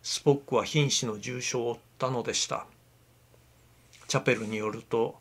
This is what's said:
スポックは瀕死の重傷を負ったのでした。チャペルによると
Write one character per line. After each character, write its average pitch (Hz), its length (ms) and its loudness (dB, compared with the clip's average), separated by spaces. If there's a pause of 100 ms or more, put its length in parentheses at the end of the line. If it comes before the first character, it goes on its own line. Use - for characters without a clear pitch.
ス - 200 -4
ポ 143 120 6
ッ 143 100 0
ク - 120 -4
は 104 100 4
瀕 143 240 2
死 - 160 0
の 107 140 -4
重 123 200 -8
傷 - 180 -4
を 120 160 0
負 - 20 -4
っ - 40 -18 (200)
た 131 100 0
の 123 140 -2
で 113 100 -4
し - 140 0
た。 - 180 -6 (1400)
チ 139 100 0
ャ - 40 4
ペ 123 140 4
ル 110 100 -6
に 107 120 -4
よ 107 120 0
る 113 120 -6
と 117 400 0